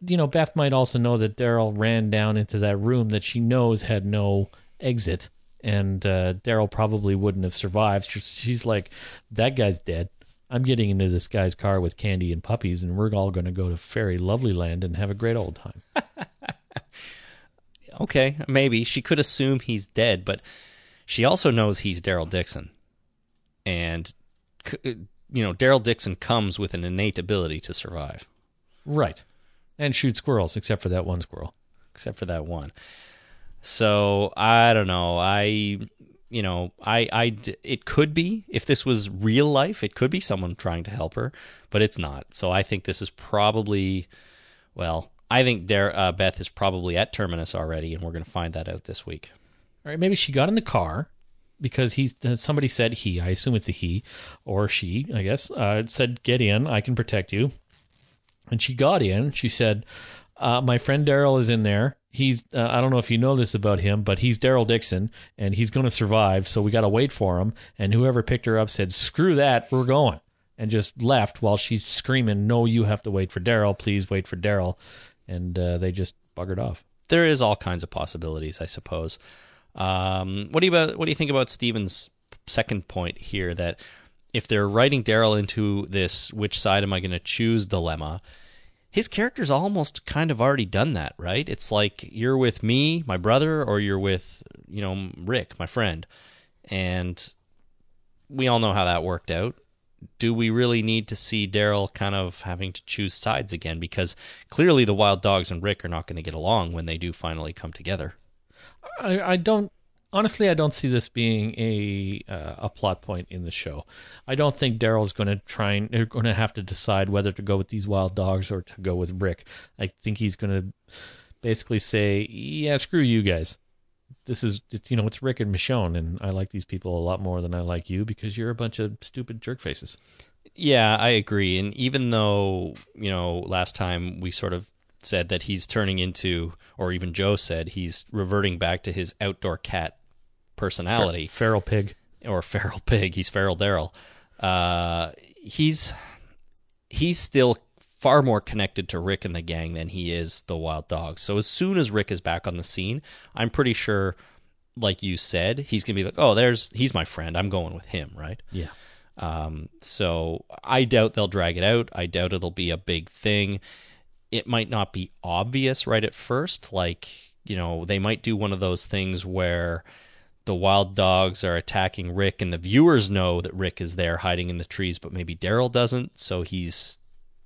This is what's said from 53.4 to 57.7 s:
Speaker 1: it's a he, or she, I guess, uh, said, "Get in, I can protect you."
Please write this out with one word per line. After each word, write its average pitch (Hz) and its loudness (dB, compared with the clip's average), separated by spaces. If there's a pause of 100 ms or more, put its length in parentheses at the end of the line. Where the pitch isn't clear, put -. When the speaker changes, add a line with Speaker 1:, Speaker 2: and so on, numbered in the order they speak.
Speaker 1:
it's 104 -2
a - -2
he, 87 -4 (420)
or 101 0
she, 104 -2
I 107 -2
guess, 101 -2
uh, 107 0
said, 123 -2
"Get 123 2
in, 110 4
I 107 0
can 127 0
protect 110 -2
you." 123 0 (1000)